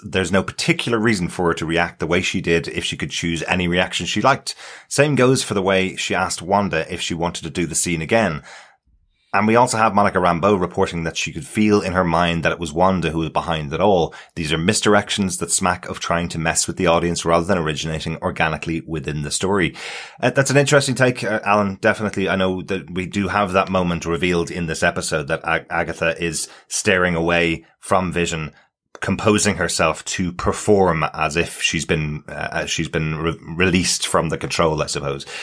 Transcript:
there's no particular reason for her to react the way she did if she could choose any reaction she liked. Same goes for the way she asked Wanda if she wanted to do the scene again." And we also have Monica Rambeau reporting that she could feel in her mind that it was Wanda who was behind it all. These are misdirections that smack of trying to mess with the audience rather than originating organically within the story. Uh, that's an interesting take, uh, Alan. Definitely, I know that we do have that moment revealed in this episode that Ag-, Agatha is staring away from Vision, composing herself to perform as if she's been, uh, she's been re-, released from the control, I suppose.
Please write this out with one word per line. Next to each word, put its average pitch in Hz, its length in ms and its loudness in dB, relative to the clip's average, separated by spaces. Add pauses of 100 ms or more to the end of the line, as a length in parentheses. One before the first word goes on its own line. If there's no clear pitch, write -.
there's 95 280 -2
no 95 120 2
particular - 560 -2
reason 107 300 2
for 90 180 -2
her 82 60 2
to 80 120 -4
react 85 360 0
the 85 60 -4
way 87 140 2
she 92 200 -2
did 82 260 2
if 85 160 -6
she - 140 -6
could 78 140 -6
choose 82 320 -2
any 87 260 0
reaction 90 360 0
she - 160 -2
liked. 131 340 0 (340)
Same 143 260 2
goes 127 260 4
for - 120 -6
the 101 80 0
way 95 340 2
she - 180 -4
asked 90 280 -2
Wanda 90 520 0
if 85 60 -8
she - 140 -4
wanted 85 300 -4
to 82 60 -8
do 87 160 -2
the 76 100 -6
scene 82 260 0
again." 87 420 0 (920)
And 101 120 4
we 110 120 6
also 120 200 4
have 110 160 4
Monica 101 260 4
Rambeau 87 400 4
reporting 87 440 -2
that 80 140 -4
she - 160 -6
could 78 120 -10
feel 104 360 4
in 90 100 -4
her 92 140 2
mind 85 380 2
that 80 100 2
it 80 60 -8
was 85 120 -6
Wanda 85 400 2
who 80 80 -2
was 78 100 -2
behind 78 440 -4
it 80 80 -2
all. 92 340 4 (200)
These 80 180 -4
are 80 40 0
misdirections 101 800 2
that 87 120 -4
smack 90 380 -2
of - 100 -8
trying 85 300 -2
to 82 100 -6
mess 80 260 0
with 87 120 -8
the 92 100 2
audience 82 380 2
rather 85 200 2
than 95 120 2
originating 78 640 -4
organically 82 640 -2
within 76 360 -6
the 71 60 -6
story. 92 460 0 (460)
Uh, 123 80 2
that's 131 200 0
an 127 80 4
interesting 139 380 4
take, 127 300 2
uh, 107 180 -2
Alan. 101 380 2
Definitely, 101 480 0
I 95 80 2
know 92 260 0
that 92 260 -6
we 90 160 -4
do 95 220 -2
have 95 240 0
that 92 180 2
moment 87 360 0
revealed 85 440 2
in 87 180 -4
this 80 140 -4
episode 85 460 0
that 80 160 -2
Ag-, 82 260 -2
Agatha 82 540 -2
is 80 240 -4 (220)
staring 90 460 2
away 85 500 0 (140)
from 92 340 0
Vision, 82 400 -4 (460)
composing 101 580 2
herself 82 480 0
to 90 260 -4
perform 92 800 2
as 78 220 -2
if - 260 -2
she's 78 240 -2
been, 76 420 -2
uh, 78 380 -6
she's 78 240 -4
been 78 260 -2
re-, 78 220 -2 (180)
released 90 520 2
from 82 220 2
the 78 100 -2
control, 78 420 0
I 69 60 -2
suppose. 69 360 -6 (180)